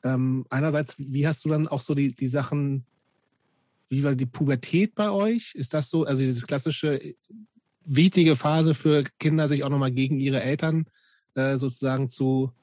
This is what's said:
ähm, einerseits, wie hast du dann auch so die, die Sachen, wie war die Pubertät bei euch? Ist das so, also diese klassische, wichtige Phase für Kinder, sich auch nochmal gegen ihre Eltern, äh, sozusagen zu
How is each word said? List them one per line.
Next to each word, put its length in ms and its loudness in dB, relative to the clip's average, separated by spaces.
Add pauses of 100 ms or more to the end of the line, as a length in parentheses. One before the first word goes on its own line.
ähm, 480 0
einerseits, 480 -2
wie 280 -2
hast 200 -2
du 20 0
dann 180 0
auch 140 -4
so 140 -4
die, 200 0
die 120 -4
Sachen, 580 -2 (1040)
wie 160 -2
war 100 2
die 120 -2
Pubertät 680 0
bei 160 0
euch? 440 -2
Ist 180 -8
das 160 -2
so, 160 0
also 180 0
diese 240 -2
klassische, 680 -4 (680)
wichtige 540 4
Phase 380 2
für 300 4 (140)
Kinder, 300 2
sich 160 0
auch 60 -2
nochmal 220 0
gegen 280 0
ihre 220 0
Eltern, 420 0 (500)
äh, 220 0
sozusagen 540 -2
zu 420 0 (100)